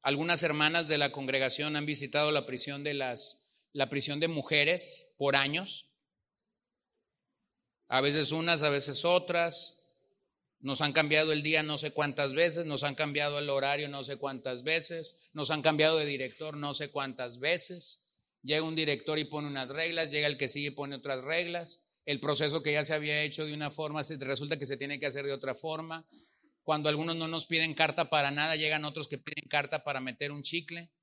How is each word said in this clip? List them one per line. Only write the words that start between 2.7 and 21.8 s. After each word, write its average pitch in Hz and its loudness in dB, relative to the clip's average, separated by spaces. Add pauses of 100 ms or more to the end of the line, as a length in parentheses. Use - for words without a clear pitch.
de 147 -4
las, - -4
la 135 0
prisión 143 0
de 165 2
mujeres 156 2
por 139 0
años. 147 -2 (2000)
A 131 2
veces 143 4
unas, 160 2
a 147 4
veces 143 0
otras. 170 0 (880)
Nos 135 -2
han 147 4
cambiado 156 4
el 151 0
día 156 2
no 151 -4
sé 147 -6
cuántas 143 -2
veces, 165 2
nos 147 -2
han 143 0
cambiado 147 0
el 147 -4
horario 143 0
no 139 -8
sé 135 -8
cuántas 131 -8
veces, 165 -2
nos 151 -2
han 151 -2
cambiado 156 6
de 151 2
director 147 -6
no 143 -4
sé 143 -4
cuántas 127 -6
veces. 170 -2 (300)
Llega 151 2
un 160 -4
director 151 2
y 151 0
pone 147 -6
unas 131 -4
reglas, 165 -2
llega 147 2
el 147 0
que 131 0
sigue 143 -2
y 139 -6
pone 139 -8
otras 127 -6
reglas. 170 -4 (240)